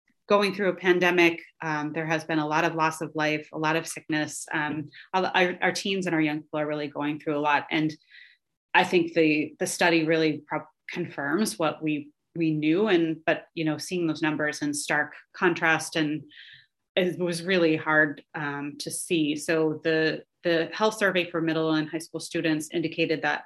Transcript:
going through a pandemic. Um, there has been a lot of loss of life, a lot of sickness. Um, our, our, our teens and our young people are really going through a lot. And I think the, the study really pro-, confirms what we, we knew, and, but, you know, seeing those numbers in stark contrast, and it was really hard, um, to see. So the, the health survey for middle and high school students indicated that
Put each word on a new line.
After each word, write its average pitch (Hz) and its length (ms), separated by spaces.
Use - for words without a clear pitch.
going 202 260
through 190 160
a 175 60
pandemic. 175 680
Um, 151 300
there 160 140
has 160 180
been 160 160
a 151 80
lot 156 160
of 160 120
loss 160 260
of 151 120
life, 151 380
a 151 60
lot 156 180
of 165 100
sickness. 151 680
Um, 151 360
our, 185 120
our, 180 260
our 185 120
teens 196 320
and 170 100
our 156 60
young 151 220
people 151 180
are 147 60
really 151 200
going 147 320
through 151 180
a 147 40
lot. 143 300
And 156 220
I 180 120
think 170 280
the, 156 460
the 185 80
study 170 380
really 160 420
pro-, 151 140
confirms 160 720
what 156 240
we, 151 260
we 160 140
knew, 156 360
and, 165 380
but, - 280
you 165 120
know, 151 120
seeing 175 300
those 156 140
numbers 151 400
in 147 120
stark 147 400
contrast, 165 640
and 151 240
it 180 240
was 175 240
really 170 320
hard, 156 480
um, 143 460
to 165 100
see. 156 460
So 160 480
the, 160 400
the 165 300
health 214 240
survey 180 320
for 165 120
middle 160 320
and 156 140
high 160 120
school 160 200
students 160 540
indicated 160 480
that 147 240